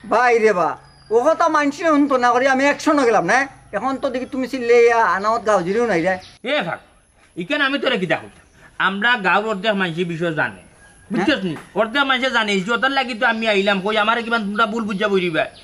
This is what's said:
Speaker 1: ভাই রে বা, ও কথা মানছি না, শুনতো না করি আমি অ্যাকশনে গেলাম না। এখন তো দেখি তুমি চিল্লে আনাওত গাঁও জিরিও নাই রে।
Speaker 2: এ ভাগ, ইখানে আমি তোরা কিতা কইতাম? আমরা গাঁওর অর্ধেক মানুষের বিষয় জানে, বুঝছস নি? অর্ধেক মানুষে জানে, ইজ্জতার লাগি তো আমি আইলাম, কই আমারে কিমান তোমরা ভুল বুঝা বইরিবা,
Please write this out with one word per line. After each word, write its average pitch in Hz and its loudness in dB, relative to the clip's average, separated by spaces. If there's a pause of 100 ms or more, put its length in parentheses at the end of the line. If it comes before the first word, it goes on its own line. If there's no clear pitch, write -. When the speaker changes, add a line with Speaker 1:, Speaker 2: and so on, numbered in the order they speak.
Speaker 1:
ভাই 240 2
রে 214 4
বা, 160 -2 (340)
ও 220 2
কথা 320 2
মানছি 302 0
না, 330 2
শুনতো 285 2
না 247 2
করি 247 0
আমি 269 2
অ্যাকশনে 285 2
গেলাম 196 2
না। 254 2 (240)
এখন 247 -4
তো 277 -4
দেখি 247 -4
তুমি 254 -6
চিল্লে 240 4
আনাওত 214 2
গাঁও 208 2
জিরিও 196 0
নাই 185 0
রে। 185 0 (300)
Speaker 2:
এ 214 -2
ভাগ, 170 -6 (560)
ইখানে 277 -4
আমি 269 0
তোরা 247 0
কিতা 170 -2
কইতাম? - -16 (340)
আমরা 202 0
গাঁওর 196 0
অর্ধেক 214 -2
মানুষের 180 -2
বিষয় 170 -4
জানে, 120 -4 (500)
বুঝছস 214 0
নি? 165 -4 (200)
অর্ধেক 226 0
মানুষে 262 0
জানে, 220 0
ইজ্জতার 233 0
লাগি 262 -2
তো 226 -4
আমি 226 0
আইলাম, 202 2
কই 214 -2
আমারে 226 0
কিমান 233 -2
তোমরা 208 0
ভুল 220 -6
বুঝা 202 -4
বইরিবা, 175 0 (180)